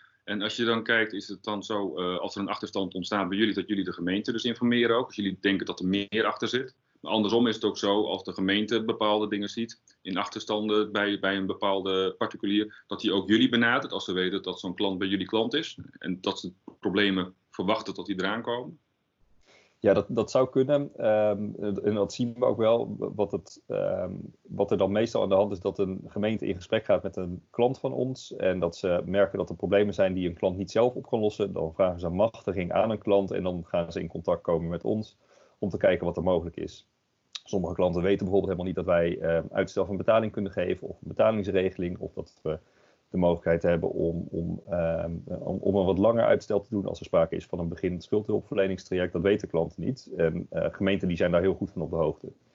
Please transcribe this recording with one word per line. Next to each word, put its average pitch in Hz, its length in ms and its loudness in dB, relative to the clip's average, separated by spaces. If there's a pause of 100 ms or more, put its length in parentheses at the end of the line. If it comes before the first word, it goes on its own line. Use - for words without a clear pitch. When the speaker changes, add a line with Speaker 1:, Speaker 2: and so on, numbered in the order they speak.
(240)
Speaker 1:
En 101 180 -4
als 107 140 -4
je 120 100 -2
dan 113 180 0
kijkt, 113 300 0
is - 140 -8
het 95 160 -12
dan 104 200 -4
zo, 101 340 -4
eh, 90 220 -2
als - 160 -6
er 104 60 -4
een 95 80 -4
achterstand 98 440 -4
ontstaat 92 360 -2
bij 98 80 -2
jullie, 107 160 2
dat 90 140 -4
jullie 98 160 -2
de 85 100 -6
gemeente 95 380 -2
dus 113 120 -4
informeren 120 540 2
ook? 131 80 0
Als - 100 -14
jullie 98 240 -2
denken 98 260 2
dat 87 140 -6
er 92 80 -2
meer 101 380 0
achter 107 220 -2
zit? 131 280 -4 (240)
Maar 78 120 -8
andersom 110 360 4
is 110 80 2
het 113 80 -6
ook 101 140 0
zo, 104 280 2
als 95 180 -4
de 92 100 -8
gemeente 104 500 0
bepaalde 107 440 0
dingen 104 220 -4
ziet 113 320 -8 (200)
in 92 160 -6
achterstanden 107 720 0
bij, 101 280 0
bij 98 160 0
een 95 100 0
bepaalde 95 720 0
particulier, 104 680 -2
dat 101 120 -8
die 98 140 0
ook 95 160 0
jullie 120 200 6
benadert 120 420 2
als 95 140 -6
ze 98 80 -4
weten 92 300 0
dat 90 160 -8
zo'n 90 160 -6
klant 98 220 0
bij 98 100 -2
jullie 95 200 0
klant 113 260 0
is 160 240 -6 (220)
en 92 220 -6
dat - 180 -2
ze 90 120 -8 (280)
problemen 95 540 2 (160)
verwachten 95 440 -2
dat 87 120 -10
die 95 140 -4
eraan 104 220 -2
komen? 127 380 -8 (1000)
Speaker 2:
Ja, 101 140 6
dat, 98 160 4
dat 113 220 -2
zou 127 180 4
kunnen. 143 480 2
Ehm, 107 500 2 (360)
en 104 100 2
dat 101 200 0
zien 120 240 -4
we 123 80 0
ook 117 120 2
wel. 113 380 2 (200)
Wat 104 160 0
het, - 360 -8
ehm, 50 440 -2 (300)
wat 98 300 -2
er 104 60 4
dan 95 140 2
meestal 110 300 0
aan 98 80 0
de 95 60 6
hand 101 160 4
is, 95 80 -6
dat 95 200 -2
een 95 280 -2
gemeente 107 400 -2
in 95 80 -2
gesprek 110 300 -2
gaat 92 180 2
met 95 120 -8
een 90 340 -6
klant 123 300 0
van 131 140 -4
ons 127 420 -6
en 92 240 2
dat 85 180 0
ze 90 280 2
merken 95 320 2
dat 95 120 -4
er 85 60 -8
problemen 101 380 2
zijn 95 200 2
die 90 160 -2
een 87 60 -4
klant 92 220 0
niet 98 140 -6
zelf 120 220 4
op 110 160 -10
kan 117 100 0
lossen. 104 340 0
Dan 82 200 -4
vragen 90 260 2
ze 90 100 -2
machtiging 92 600 0
aan 92 200 2
een 110 60 -2
klant 101 340 2
en 92 120 -2
dan 90 220 -2
gaan 85 260 -2
ze - 80 -6
in 85 80 -4
contact 87 340 -2
komen 82 280 0
met 87 140 -4
ons 110 340 -4 (420)
om 101 100 -2
te 98 80 -4
kijken 90 280 4
wat 87 120 -2
er 85 60 -4
mogelijk 85 320 0
is. - 320 -12 (560)
Sommige 90 300 -4
klanten 90 280 2
weten 98 240 2
bijvoorbeeld 95 260 2
helemaal 90 140 -2
niet 92 100 -4
dat 90 100 -4
wij, 85 340 2
ehm, 82 320 0
uitstel 95 340 0
van 98 120 -4
betaling 110 340 2
kunnen 101 200 -6
geven 92 360 -4
of - 140 -14
een - 60 -14
betalingsregeling 92 880 0
of - 160 -10
dat - 300 -12
we 78 160 -4 (500)
de 95 80 -4
mogelijkheid 85 460 2
hebben 85 280 2
om, 82 380 -2
om, 85 400 -4
ehm, 82 420 -2 (140)
om, - 320 -6
om 98 180 2
een 95 100 6
wat 90 120 4
langer 113 280 6
uitstel 104 360 2
te - 80 -20
doen 101 160 -2
als - 140 -6
er - 60 -12
sprake 85 300 2
is 85 100 -6
van 87 140 -6
een 85 80 -2
beginnend 90 360 -4
schuldhulpverleningstraject. 95 1080 0
Dat 87 80 0
weten 98 260 2
klanten 82 360 -2
niet. 123 340 -6
En, 85 320 0
eh, 80 240 -2
gemeenten 98 340 0
die 85 100 0
zijn 87 140 2
daar 87 100 4
heel 95 120 2
goed 90 180 -6
van 90 100 -8
op 78 80 -4
de 85 60 -4
hoogte. 78 320 -2 (280)